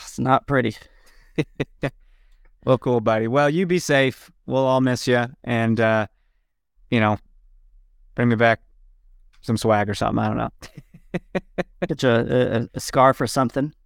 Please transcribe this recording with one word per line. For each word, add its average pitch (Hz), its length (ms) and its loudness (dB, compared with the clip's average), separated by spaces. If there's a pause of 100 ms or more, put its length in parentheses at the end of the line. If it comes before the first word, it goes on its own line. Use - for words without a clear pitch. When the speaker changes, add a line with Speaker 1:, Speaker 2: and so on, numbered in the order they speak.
Speaker 1:
it's - 160 -14
not 127 300 0
pretty. 123 260 0 (600)
<laughs> 156 100 -2 (1160)
Speaker 2:
Well, 127 140 2
cool, 123 220 0
buddy. 110 260 0
Well, 143 240 2
you 175 160 0
be 175 140 0
safe. 135 500 0 (160)
We'll 131 180 0
all 131 160 2
miss 127 280 0
you. 120 180 2 (160)
And, 113 380 -2
uh, 110 260 2 (840)
you 120 100 2
know, 107 180 2 (960)
bring 120 140 0
me 117 80 2
back 113 240 2 (800)
some 113 160 -4
swag 104 340 0
or 101 40 -4
something. 110 280 -2
I 110 60 -2
don't 110 80 -4
know. 117 140 -6 (1300)
<laughs> 175 80 -6
Speaker 1:
Get 143 160 -6
you 131 40 4
a, 117 140 4 (400)
a, - 120 -10
a - 60 -12
scarf 131 400 2
or 131 60 -2
something. 135 460 -2 (140)